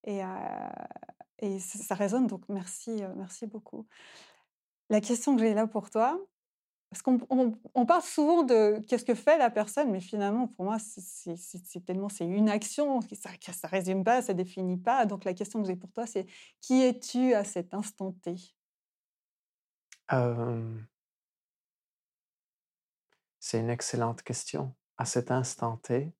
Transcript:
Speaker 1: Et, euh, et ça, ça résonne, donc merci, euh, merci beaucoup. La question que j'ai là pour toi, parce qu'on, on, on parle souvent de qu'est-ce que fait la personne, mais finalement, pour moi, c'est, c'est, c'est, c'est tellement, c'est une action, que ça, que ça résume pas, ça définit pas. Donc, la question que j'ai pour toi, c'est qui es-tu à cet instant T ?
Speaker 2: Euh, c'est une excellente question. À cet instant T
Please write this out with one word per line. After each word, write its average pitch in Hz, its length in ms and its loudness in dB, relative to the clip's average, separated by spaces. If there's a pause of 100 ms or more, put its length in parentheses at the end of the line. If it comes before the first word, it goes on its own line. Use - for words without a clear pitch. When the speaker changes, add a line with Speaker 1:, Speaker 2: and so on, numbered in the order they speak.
Speaker 1:
Et, 202 180 -4
euh, 190 60 -6 (1080)
et 196 200 -2
ça, 185 200 -10
ça 208 160 -4
résonne, 208 320 2
donc 190 240 -4
merci, 202 520 -6
euh, 190 140 -8
merci 190 300 -10
beaucoup. 220 400 -14 (1040)
La 214 100 6
question 240 340 2
que 226 60 6
j'ai 220 140 4
là 220 120 2
pour 214 220 -6
toi, 262 320 2 (720)
parce - 120 -14
qu'on, 254 180 4 (100)
on, 254 260 4 (180)
on 247 120 4
parle 330 160 6
souvent 330 400 4
de 220 460 6
qu'est-ce 247 160 0
que 240 100 2
fait 294 240 4
la 254 100 6
personne, 220 440 0
mais 190 80 0
finalement, 208 480 0
pour - 160 -8
moi, 214 160 0
c'est, - 200 -14
c'est, - 360 -10
c'est, 180 280 -16
c'est - 160 -12
tellement, 196 280 -4
c'est 196 180 -6
une 202 220 4
action, 254 520 0
que 220 140 -8
ça, 202 220 -14
que - 160 -16
ça - 160 -10
résume 190 340 0
pas, 240 200 4
ça 214 120 -2
définit 180 420 -2
pas. 233 300 2
Donc, 196 180 -4
la 185 80 -2
question 208 300 -4
que 196 60 -2
j'ai 180 80 -2
pour 180 160 -16
toi, 233 140 -6
c'est 185 200 -6 (340)
qui 254 220 4
es-tu 254 520 2
à 202 100 2
cet 180 300 -6
instant 190 380 -6 (100)
T ? 175 120 -6 (1800)
Speaker 2:
Euh, 117 680 0 (2500)
c'est - 220 -2
une 113 100 0
excellente 120 520 -2
question. 131 520 -6 (240)
À 127 60 -2
cet 160 260 -2
instant 123 480 -2
T 139 420 -2